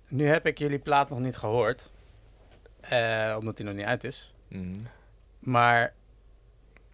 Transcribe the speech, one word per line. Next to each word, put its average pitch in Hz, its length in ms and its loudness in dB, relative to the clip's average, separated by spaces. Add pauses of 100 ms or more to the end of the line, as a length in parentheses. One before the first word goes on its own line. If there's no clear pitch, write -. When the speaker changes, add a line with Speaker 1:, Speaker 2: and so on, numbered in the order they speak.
Speaker 1:
Nu 143 180 0
heb 156 180 2
ik 156 120 -2
jullie 143 220 -2
plaat 143 300 2
nog 135 100 -6
niet 127 180 -4
gehoord. 113 540 0 (880)
Eh, 113 600 0
omdat 110 180 -8
die 110 80 -10
nog 101 100 -8
niet 101 100 -6
uit 117 180 -2
is. - 300 -12 (140)
Speaker 2:
Mhm. 92 320 -10 (600)
Speaker 1:
Maar 120 540 4 (1000)